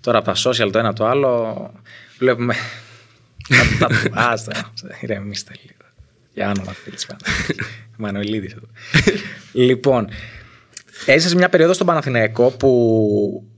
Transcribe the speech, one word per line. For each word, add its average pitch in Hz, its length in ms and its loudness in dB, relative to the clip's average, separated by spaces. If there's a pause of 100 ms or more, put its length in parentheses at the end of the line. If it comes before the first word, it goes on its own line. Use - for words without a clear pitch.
τώρα 117 160 2
από 107 80 -2
τα 101 100 -2
social 117 360 0
το 110 60 2
ένα 113 140 0
το 110 140 -2
άλλο, 120 480 0 (640)
βλέπουμε 120 360 0 (920)
<laughs> 123 300 2
τα, - 80 2
τα, 113 440 0
άστα, 110 420 -8 (280)
ηρεμήστε 101 520 -8 (100)
λίγο. - 280 -20 (440)
Για 101 160 -4
όνομα 98 220 -4
φίλης, - 340 -14 (920)
Μανουηλίδης 101 560 -6
εδώ. - 200 -20
<laughs> - 920 0
Λοιπόν, 123 420 2 (1000)
έζησες 160 280 4
μια 180 140 4
περίοδο 170 240 4
στον 185 140 2
Παναθηναϊκό 123 640 2
που 110 1080 2